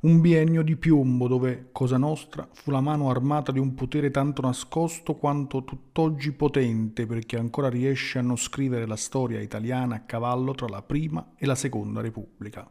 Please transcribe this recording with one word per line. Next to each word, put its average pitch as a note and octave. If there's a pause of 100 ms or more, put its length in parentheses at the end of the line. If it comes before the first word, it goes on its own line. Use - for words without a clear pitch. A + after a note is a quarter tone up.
Un E3
biennio E3
di D#3
piombo C3
dove B2+
Cosa B2+
Nostra D3
fu -
la C3+
mano D3
armata C3+
di C3
un C3
potere C#3
tanto C#3
nascosto D#3+
quanto C#3+
tutt'oggi D3+
potente, A#2
perché A#2
ancora A#2
riesce B2+
a B2
non B2
scrivere B2
la A2
storia A#2+
italiana A#2
a G#2+
cavallo B2
tra B2
la G2
Prima D#3
e -
la C3+
Seconda G#2+
Repubblica. A2